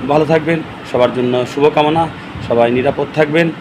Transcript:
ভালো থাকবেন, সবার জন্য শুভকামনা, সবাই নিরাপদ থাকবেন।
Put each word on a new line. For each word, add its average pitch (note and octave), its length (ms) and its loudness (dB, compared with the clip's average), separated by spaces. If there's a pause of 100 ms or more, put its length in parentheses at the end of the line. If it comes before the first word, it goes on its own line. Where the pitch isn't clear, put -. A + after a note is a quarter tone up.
ভালো D3+ 180 2
থাকবেন, D#3+ 340 0 (320)
সবার B2 240 2
জন্য B2 300 0 (100)
শুভকামনা, D3+ 520 2 (400)
সবাই A#2 240 2
নিরাপদ C3 440 -2
থাকবেন। D#3 460 2